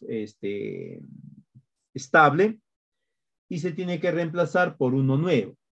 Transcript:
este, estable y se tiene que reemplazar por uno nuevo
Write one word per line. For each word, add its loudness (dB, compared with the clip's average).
este, -8
estable 4
y -6
se -4
tiene -4
que 0
reemplazar 0
por 0
uno 2
nuevo 0